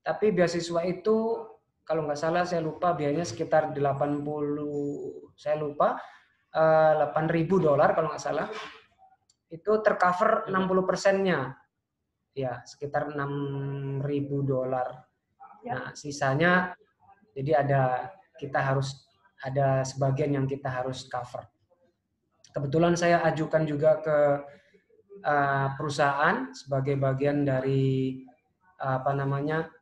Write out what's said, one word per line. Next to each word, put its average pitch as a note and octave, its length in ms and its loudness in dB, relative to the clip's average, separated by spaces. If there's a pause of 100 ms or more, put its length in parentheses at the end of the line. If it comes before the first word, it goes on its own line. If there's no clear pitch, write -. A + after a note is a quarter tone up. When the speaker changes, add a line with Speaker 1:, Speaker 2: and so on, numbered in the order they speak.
Speaker 1:
Tapi G#3 320 0
beasiswa E3+ 560 0
itu A3 560 0 (400)
kalau D#3 240 -2
nggak D3 100 -4
salah F3 300 0
saya E3+ 160 -2
lupa E3 320 0
biayanya D3+ 320 -2
sekitar D3+ 480 0
delapan C#3+ 480 0
puluh, D3 1120 -6
saya D3+ 240 -4
lupa, D3+ 400 -2 (560)
eh, D#3 400 6
delapan D3+ 320 0
ribu E3 320 2
dolar D3+ 320 4
kalau D#3 160 0
nggak C#3+ 160 -8
salah. D3+ 240 -4 (1000)
Itu G3+ 320 0
tercover G#3 640 2
Speaker 2:
Iya. - 80 -8
Speaker 1:
enam F#3 160 0
puluh F#3 160 2
persennya. F#3 720 0 (800)
Ya, B2+ 320 -6
sekitar D3 480 -6
enam C#3+ 160 -4 (720)
ribu C#3+ 400 -2
dolar. B2+ 640 -4 (560)
Speaker 3:
Ya. A#3+ 160 -8
Speaker 1:
Nah, - 160 -8
sisanya D3+ 800 0 (560)
jadi C#3+ 320 0
ada, C3+ 480 0 (320)
kita C#3+ 160 -4
harus, C3+ 480 -2 (320)
ada C3+ 480 0
sebagian C#3 480 0
yang C3+ 160 0
kita C3+ 160 -6
harus B2+ 400 -6
cover. A#2+ 400 -10 (1040)
Kebetulan D#3+ 480 2
saya E3+ 240 4
ajukan D#3 480 2
juga D3+ 320 4
ke, D3+ 160 2 (1040)
eh, C#3 460 2 (100)
perusahaan D3+ 720 0
sebagai C#3 480 -2
bagian C#3 480 0
dari, C3 800 0 (560)
eh, C3+ 160 0
apa C#3 160 0
namanya C#3+ 560 -2 (100)